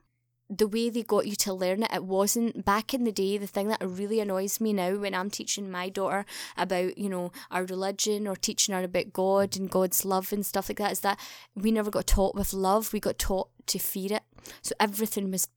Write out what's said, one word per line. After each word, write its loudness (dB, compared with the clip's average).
The 2
way 0
they 0
got 2
you -4
to 0
learn 0
it, 0
it -2
wasn't, 2
back 4
in 2
the 2
day, 2
the -4
thing -2
that 0
really -2
annoys 0
me 2
now 2
when -4
I'm -2
teaching -6
my -6
daughter -2
about, 0
you -2
know, -4
our 0
religion -2
or -2
teaching 0
her 0
about -2
God 2
and -4
God's 2
love 0
and -2
stuff -2
like -6
that, 0
is -4
that 0
we 2
never 2
got 0
taught 4
with -2
love, 2
we -2
got -2
taught 0
to -2
fear -2
it. -2
So -6
everything 0
was -2